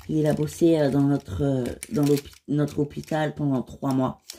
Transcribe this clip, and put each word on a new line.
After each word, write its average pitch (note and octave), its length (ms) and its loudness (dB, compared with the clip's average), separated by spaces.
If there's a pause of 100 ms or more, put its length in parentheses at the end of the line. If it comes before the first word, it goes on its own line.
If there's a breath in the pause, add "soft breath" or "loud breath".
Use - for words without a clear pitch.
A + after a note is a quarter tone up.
Il D3+ 180 0
a D3 80 2
bossé, D#3 440 2
euh, D3 120 4
dans C#3 120 2
notre, C#3 400 0
euh, C3+ 220 0 (280)
dans C#3+ 120 2
l'hôpi-, C#3+ 280 2 (160)
notre D3 300 -2
hôpital D3 560 -4
pendant C3+ 280 -2
trois - 300 -6
mois. C3 300 -2 (160 loud breath)